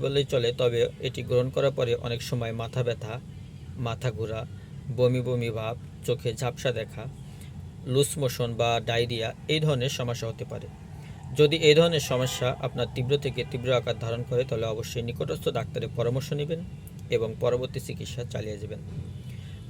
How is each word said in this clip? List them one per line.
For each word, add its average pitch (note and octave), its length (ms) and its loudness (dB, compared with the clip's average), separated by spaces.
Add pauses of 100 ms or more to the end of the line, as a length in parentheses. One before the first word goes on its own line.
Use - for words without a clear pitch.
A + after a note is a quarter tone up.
বললেই C#3 300 2
চলে, A#2+ 160 4 (120)
তবে A#2+ 180 4 (280)
এটি B2+ 220 -4
গ্রহণ B2 260 4
করার C#3 220 4
পরে B2 140 2 (140)
অনেক A#2+ 140 -2 (100)
সময় A#2 320 -2
মাথা A#2 260 0
ব্যথা, A2+ 260 -2 (720)
মাথা A#2 320 -2
ঘোরা, A2 240 -4 (560)
বমি B2 300 6
বমি A#2+ 300 0
ভাব, A2 180 -2 (320)
চোখে B2 220 0 (100)
ঝাপসা B2 400 0
দেখা, A2 240 -8 (920)
লুজ C#3 160 6 (120)
মোশন B2 280 0 (100)
বা A#2 100 4 (200)
ডায়রিয়া, A#2 400 2 (240)
এই D#3 120 4
ধরনের C3+ 340 2
সমস্যা A#2+ 320 -2
হতে B2 200 -8
পারে। A2 160 -8 (720)
যদি D3 160 8 (120)
এই D3+ 120 12
ধরনের E3 320 6
সমস্যা B2+ 360 2 (180)
আপনার B2+ 300 0
তীব্র C3 180 2 (120)
থেকে B2 160 -2 (100)
তীব্র B2 180 0 (100)
আকার A2+ 240 0
ধারণ A#2 260 -2
করে, B2 200 4
তাহলে A2+ 240 0
অবশ্যই A#2 360 -4
নিকটস্থ - 360 -4 (120)
ডাক্তারের A#2 400 -2
পরামর্শ A#2+ 320 0 (100)
নেবেন D#3+ 220 -2 (540)
এবং A2+ 140 2 (140)
পরবর্তী B2+ 440 2
চিকিৎসা B2 340 -8 (120)
চালিয়ে G#2+ 280 -6
যাবেন। G#2 200 -8 (880)